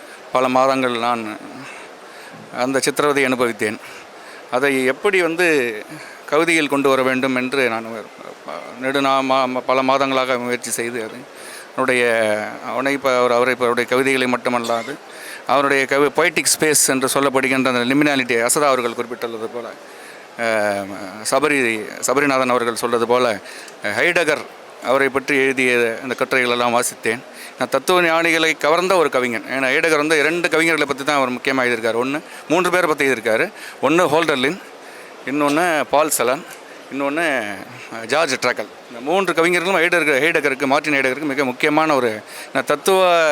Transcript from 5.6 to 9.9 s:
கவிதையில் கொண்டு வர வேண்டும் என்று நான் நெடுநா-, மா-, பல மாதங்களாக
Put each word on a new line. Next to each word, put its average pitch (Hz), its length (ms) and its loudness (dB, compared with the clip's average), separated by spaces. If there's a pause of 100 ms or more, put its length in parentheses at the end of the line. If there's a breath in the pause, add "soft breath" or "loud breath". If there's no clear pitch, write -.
கவிதையில் 160 480 2
கொண்டு 139 160 4
வர 135 140 4
வேண்டும் 131 320 0
என்று 127 340 0
நான் 113 180 -4 (960)
நெடுநா-, 135 420 2
மா-, 127 420 0
பல 131 180 2
மாதங்களாக 131 560 2